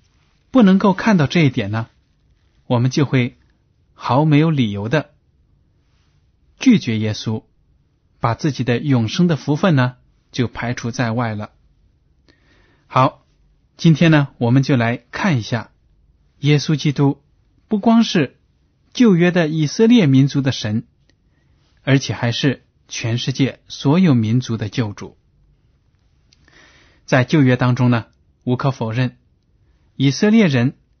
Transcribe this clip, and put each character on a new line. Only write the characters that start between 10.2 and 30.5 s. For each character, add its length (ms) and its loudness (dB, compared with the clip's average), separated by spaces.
就 160 -4
排 260 -8
除 180 -8
在 200 -4
外 240 -4
了。 160 -12
好， 380 -2
今 180 4
天 180 2
呢， 260 2
我 140 -2
们 120 2
就 140 0
来 340 -4
看 260 -2
一 40 -4
下， 300 -8
耶 200 2
稣 180 -2
基 160 -2
督 280 0
不 120 -4
光 260 2
是 340 -4
旧 240 4
约 140 2
的 180 0
以 180 -2
色 200 2
列 200 4
民 220 4
族 100 -2
的 140 -2
神， 340 -6
而 160 2
且 140 -8
还 180 -4
是 340 -4
全 300 -6
世 160 -6
界 340 -4
所 320 0
有 140 4
民 260 0
族 160 -6
的 140 -8
救 240 -6
主。 240 -18
在 200 0
旧 160 2
约 160 4
当 180 0
中 160 0
呢， 160 -2
无 120 -2
可 160 -4
否 200 -8
认， 260 -4
以 160 0
色 180 0
列 180 4
人 300 -2